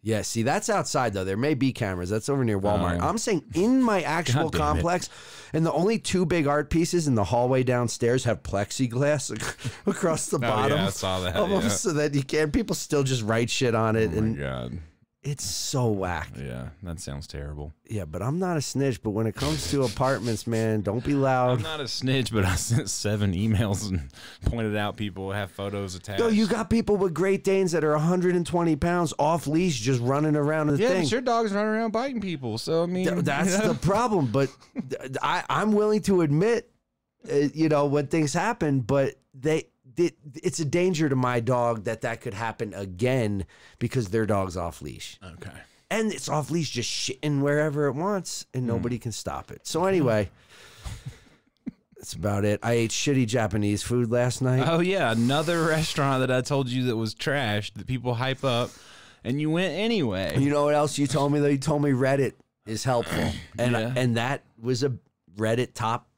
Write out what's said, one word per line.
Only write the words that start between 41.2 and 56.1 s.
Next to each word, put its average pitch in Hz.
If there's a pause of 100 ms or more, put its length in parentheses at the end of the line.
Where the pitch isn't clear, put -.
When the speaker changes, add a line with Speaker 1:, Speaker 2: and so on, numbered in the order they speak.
Speaker 1:
dog 117
that 113
that 113
could 113
happen 107
again 101 (320)
because 120
their 110
dog's 95
off 85
leash. -
Speaker 2:
Okay. 87 (360)
Speaker 1:
And 220
it's 139
off 139
leash 160
just 120
shitting 139
wherever 147
it 139
wants, 180
and 131
Speaker 2:
Hmm. 117
Speaker 1:
nobody 117
can 113
stop -
it. -
So 160
anyway, 127 (540)
<laughs> -
that's -
about 101
it. 104
I 117
ate 117
shitty 131
Japanese 104
food 120
last 123
night. 131
Speaker 2:
Oh, 165
yeah, 175
another 147
<laughs> 160
restaurant 156